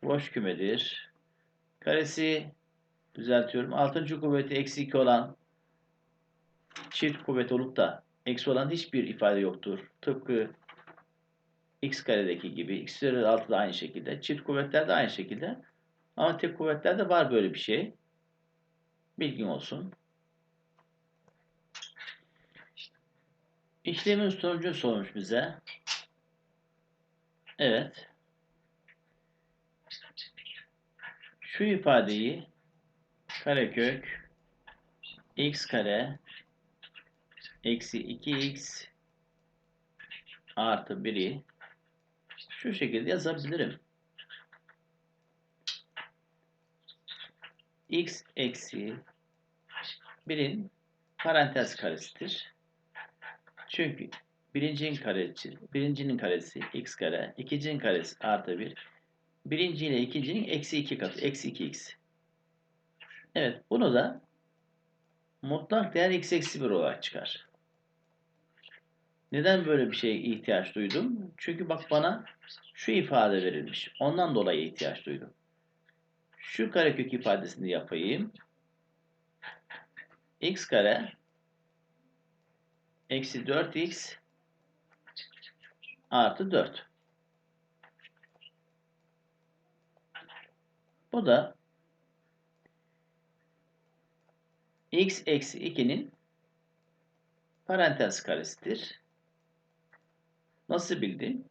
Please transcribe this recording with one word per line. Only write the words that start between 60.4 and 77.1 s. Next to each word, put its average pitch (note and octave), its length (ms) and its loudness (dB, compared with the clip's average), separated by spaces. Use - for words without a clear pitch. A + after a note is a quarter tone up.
eksi D3+ 300 -2
iki C#3+ 200 -2
katı, - 240 -6
eksi C#3 280 -2
iki - 160 -6
x. - 280 -12
Evet, C3+ 340 0
bunu F3 240 4
da C#3 280 2
mutlak D#3+ 520 0
değer F3 160 4
x F3+ 240 0
eksi D3+ 280 0
bir B2+ 80 2
olarak E2 340 2
çıkar. - 440 -8
Neden F3 340 6
böyle C3+ 260 6
bir - 40 -6
şeye A2 220 2
ihtiyaç A2 580 0
duydum? F#3 600 -2
Çünkü E3+ 320 -4
bak D#3+ 220 -2
bana D#3 340 2
şu - 180 -4
ifade A#2+ 520 4
verilmiş. - 560 -4
Ondan D#3+ 360 2
dolayı F2+ 300 2
ihtiyaç D#2 400 -6
duydum. C#2+ 280 -8
Şu - 340 -4
karekök C3+ 420 2